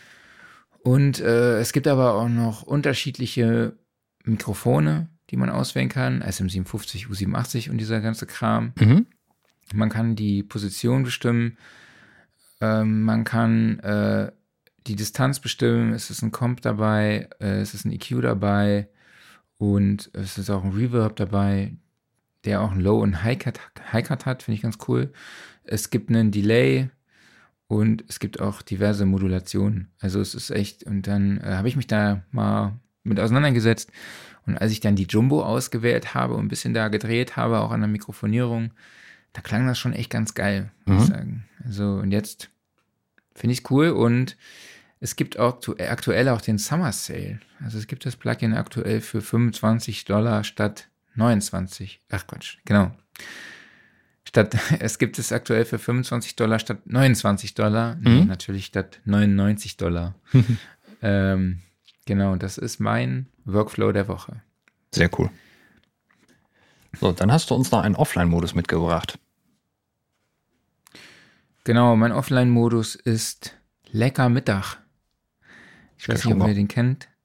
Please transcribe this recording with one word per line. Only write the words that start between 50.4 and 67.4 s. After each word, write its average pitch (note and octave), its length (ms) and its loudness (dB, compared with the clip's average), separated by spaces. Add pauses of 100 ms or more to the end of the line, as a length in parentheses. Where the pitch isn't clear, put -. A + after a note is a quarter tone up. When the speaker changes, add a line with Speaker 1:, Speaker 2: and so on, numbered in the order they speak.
Speaker 1:
statt - 460 -4 (260)
neunundzwanzig. G2+ 960 -2
Ach - 160 -6
Quatsch, - 380 -14
genau. G2+ 260 4 (1300)
Statt, A2 320 2 (120)
<laughs> - 120 2
es - 180 -4
gibt - 200 -2
es - 140 -4
aktuell A2+ 320 2
für A#2 140 -4
fünfundzwanzig B2 560 -4
Dollar A2 240 2
statt - 280 -8
neunundzwanzig A2 680 2
Dollar. A2 460 0
Nee, A#2+ 220 8
Speaker 2:
Mhm. G3 40 6
Speaker 1:
natürlich G2 400 -4
statt - 380 -6
neunundneunzig G2+ 720 2
Dollar. E2+ 400 -4 (160)
Speaker 2:
<laughs> - 720 2
Speaker 1:
Ähm, F#2+ 580 0 (440)
genau, G2 320 2
das F#2+ 220 -6
ist - 220 -6
mein B2 460 -2 (180)
Workflow G#2 480 0
der G2 160 0
Woche. F#2+ 340 -10 (500)
Speaker 2:
Sehr F2 160 4 (100)
cool. - 120 2 (1700)
So, F#2+ 140 4
dann F#2+ 200 2
hast D#3+ 160 2